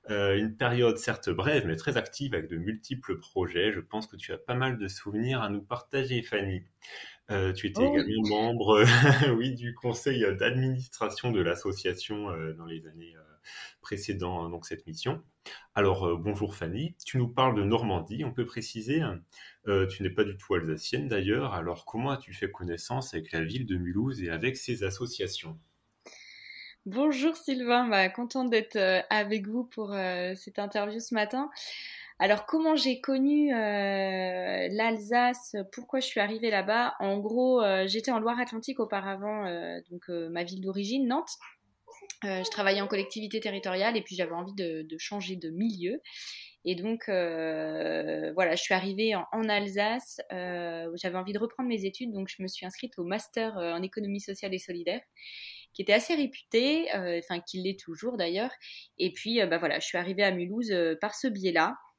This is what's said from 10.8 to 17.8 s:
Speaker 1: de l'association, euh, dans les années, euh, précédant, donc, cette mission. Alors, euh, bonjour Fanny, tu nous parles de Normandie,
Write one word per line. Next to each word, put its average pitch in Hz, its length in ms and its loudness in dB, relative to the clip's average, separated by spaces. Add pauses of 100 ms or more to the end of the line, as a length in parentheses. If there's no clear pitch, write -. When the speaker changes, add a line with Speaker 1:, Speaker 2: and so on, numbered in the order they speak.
Speaker 1:
de 101 100 4
l'association, 98 880 -2
euh, 80 240 -6
dans 82 120 -14
les 82 200 -10
années, 82 300 -18
euh, 78 60 -20 (600)
précédant, 92 680 -4
donc, 85 160 -10
cette - 200 -10
mission. 120 380 -6 (500)
Alors, 95 320 2
euh, 85 120 2
bonjour 98 360 -2
Fanny, 107 420 -4 (100)
tu - 120 -2
nous 120 120 2
parles 127 260 4
de 104 80 2
Normandie, 101 640 0